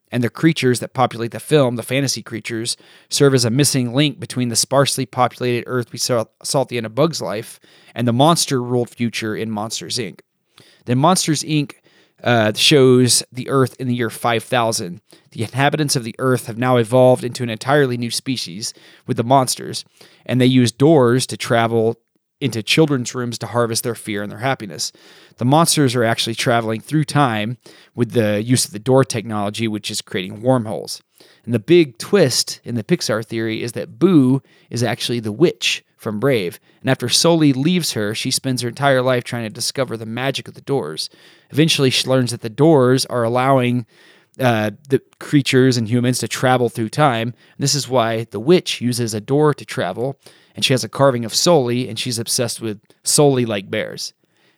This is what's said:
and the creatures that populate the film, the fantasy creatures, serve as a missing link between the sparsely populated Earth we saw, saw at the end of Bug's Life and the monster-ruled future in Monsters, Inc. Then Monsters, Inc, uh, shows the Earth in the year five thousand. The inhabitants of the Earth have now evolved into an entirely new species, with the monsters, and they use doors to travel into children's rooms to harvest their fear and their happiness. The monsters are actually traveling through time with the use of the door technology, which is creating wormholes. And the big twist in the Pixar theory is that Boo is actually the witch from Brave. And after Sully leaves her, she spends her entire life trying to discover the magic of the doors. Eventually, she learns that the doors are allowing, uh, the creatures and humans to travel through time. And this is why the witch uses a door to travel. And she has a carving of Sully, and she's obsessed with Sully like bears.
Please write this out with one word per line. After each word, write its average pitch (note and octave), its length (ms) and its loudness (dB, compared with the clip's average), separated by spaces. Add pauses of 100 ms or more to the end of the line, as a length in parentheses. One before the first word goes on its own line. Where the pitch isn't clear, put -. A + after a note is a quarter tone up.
(120)
and A#2+ 100 -2
the A#2+ 80 -2
creatures C3 480 2
that - 160 -10
populate A#2 380 -2
the G#2+ 80 -12
film, C3+ 340 2
the A2+ 80 -6
fantasy B2+ 400 -4
creatures, A2+ 540 -8 (320)
serve C#3 260 4
as A#2+ 100 2
a A#2 60 0
missing B2+ 420 0
link C#3+ 280 0
between B2 280 -4
the A#2 60 -4
sparsely C3+ 520 0
populated B2 600 -2
Earth B2 240 -6
we A#2+ 80 -14
saw, A#2 280 -2 (180)
saw - 180 -2
at A#2+ 60 -4
the A#2+ 80 -6
end A2+ 100 -4
of A2 80 -12
Bug's D3 260 0
Life G#2 380 -8 (380)
and A#2+ 100 -2
the A#2 60 2
monster-ruled B2 800 2
future A2 440 -4
in A2 160 -6
Monsters, G#2+ 480 -6
Inc. G2+ 220 -10 (640)
Then B2 140 -2
Monsters, D#3+ 440 0
Inc, D3+ 300 -4 (500)
uh, A2+ 300 2
shows B2+ 800 4
the B2 160 -10
Earth C3 320 0
in B2+ 80 -6
the B2 60 -2
year A#2 160 -2
five A#2 340 -2
thousand. A2+ 560 -2 (320)
The A2+ 100 -8
inhabitants C#3+ 540 2
of A#2+ 80 -2
the A2+ 160 -10
Earth B2+ 260 0
have A2+ 120 -8
now B2+ 180 2
evolved B2+ 480 4
into A#2+ 180 -8
an A#2 80 -4
entirely C3 460 0
new A#2+ 160 -6
species, A2 600 -6 (340)
with A#2+ 100 -4
the A#2 80 -2
monsters, A#2+ 600 0 (400)
and B2 160 0
they B2+ 60 6
use B2+ 240 6
doors C3 560 4
to A2+ 100 -10
travel A#2 600 0 (440)
into A#2 220 -4
children's C#3+ 520 2
rooms A#2+ 240 -6
to A#2 80 -10
harvest A2+ 380 -2
their A#2 100 -4
fear G#2 280 -8
and G#2 80 -10
their G#2 100 -14
happiness. A2+ 500 -6 (460)
The - 80 -4
monsters C#3+ 500 2
are B2 100 2
actually A#2 300 -2
traveling A2+ 460 -2
through D3+ 240 -2
time A#2+ 540 -2 (360)
with A#2 160 -2
the G#2+ 320 0
use A#2+ 220 0
of - 80 -8
the G#2+ 60 -10
door C3 260 4
technology, G#2+ 640 -4
which G#2+ 220 -6
is G#2 120 -6
creating G#2 400 -8
wormholes. A2 580 -2 (440)
And A#2 100 -2
the A#2 40 0
big D#3 380 4
twist - 680 0
in A#2+ 100 -8
the A2+ 100 -4
Pixar A2+ 400 -2
theory A2 380 -6
is A#2 100 -8
that A2 260 -12
Boo C#3 440 4 (260)
is A#2+ 140 -6
actually A#2+ 380 -4
the A2 120 -6
witch - 520 -2 (120)
from G#2+ 240 -8
Brave. A2 400 -2 (220)
And B2 80 -2
after B2+ 180 -2
Sully D#3+ 460 4
leaves D#3 380 -2
her, G#2+ 220 -4
she C3 160 -6
spends B2+ 300 -4
her B2 80 -6
entire C3+ 320 2
life B2+ 240 0
trying A#2 200 -8
to G#2+ 60 -8
discover A#2 460 -6
the A2+ 80 -14
magic B2 420 -6
of - 80 -20
the - 60 -20
doors. E2 480 -6 (420)
Eventually, C#3+ 380 4
she - 200 0
learns B2+ 240 2
that A#2+ 100 -8
the A#2 80 -8
doors C3 560 4
are A#2+ 180 -2
allowing, B2 640 2 (520)
uh, A2 340 0 (180)
the C3+ 100 2 (180)
creatures C3 600 2
and A2 100 -4
humans B2 300 0
to A2+ 100 -6
travel B2+ 400 2
through A2 220 -6
time. A#2+ 380 0
And - 320 -14
this C#3 140 0
is B2+ 140 -4
why A#2 360 0
the G#2 160 -8
witch D#3+ 420 0
uses A#2 320 -2
a A2 60 -6
door C#3+ 340 2
to - 100 -14
travel. A2+ 540 -6 (380)
And G#2+ 80 -4
she - 80 0
has B2+ 120 0
a G#2+ 40 -8
carving B2+ 360 2
of G#2+ 100 -8
Sully, B2+ 540 2
and A2 100 -8
she's A#2+ 200 -4
obsessed - 420 -4
with A2 200 -8 (220)
Sully C#3 420 4
like G#2+ 260 -6
bears. F2+ 420 -6 (460)